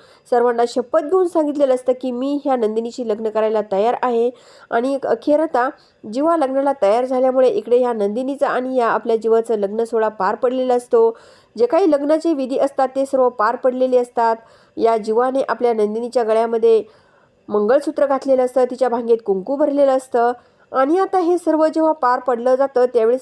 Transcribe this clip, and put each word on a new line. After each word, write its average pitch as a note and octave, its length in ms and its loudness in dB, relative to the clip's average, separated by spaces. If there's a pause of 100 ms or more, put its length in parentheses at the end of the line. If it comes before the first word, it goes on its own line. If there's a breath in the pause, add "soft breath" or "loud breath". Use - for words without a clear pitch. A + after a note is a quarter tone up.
(300 soft breath)
सर्वांना A#3+ 380 2
शपथ C4 340 -2
घेऊन F4+ 260 0
सांगितलेलं D4 480 0
असतं B3+ 260 -2
की C4 100 -6
"मी C4+ 340 -4
ह्या C4+ 100 0
नंदिनीशी A#3 520 -4
लग्न A3 220 -4
करायला G#3+ 320 0 (100)
तयार G#3+ 300 0
आहे." A#3+ 280 0 (420 loud breath)
आणि C4 320 -2
अखेर D4 360 0
आता C4+ 300 -2 (340 soft breath)
जीवा C#4+ 340 -2
लग्नाला C#4 440 0
तयार A3 240 2
झाल्यामुळे B3+ 440 2
इकडे A3+ 280 0
ह्या B3 160 0
नंदिनीचा A#3+ 560 -2
आणि B3+ 280 -4
या A#3 100 2
आपल्या A3 280 0
जीवाचं A3+ 420 0
लग्न G#3 260 -4
सोहळा A3 260 -2
पार G#3+ 260 -2
पडलेला B3+ 380 -2
असतो. A#3+ 360 2 (460 loud breath)
जे A3+ 100 2
काही E4 260 2
लग्नाचे D#4 420 0
विधी C4+ 240 -4
असतात, C4+ 380 0
ते C4+ 100 0
सर्व C4 240 0
पार A#3 260 0
पडलेले B3+ 420 0
असतात. A#3 380 0 (420 soft breath)
या A3+ 200 2
जीवाने A#3+ 520 0
आपल्या A#3 240 0
नंदिनीच्या A3+ 500 -2
गळ्यामध्ये A3+ 600 2 (640 soft breath)
मंगळसूत्र C4+ 560 0
घातलेलं C4+ 400 0
असतं, B3+ 200 0
तिच्या B3 240 -2
भांगेत A#3 360 0
कुंकू G3 300 -2
भरलेलं C#4 420 2
असतं. A#3+ 340 0 (400 soft breath)
आणि C#4 280 2
आता F#4+ 200 0
हे F4 180 0
सर्व D#4 300 0
जेव्हा D#4+ 240 2
पार B3+ 280 0
पडलं B3+ 360 0
जातं, C4 300 2
त्यावेळेस B3 360 0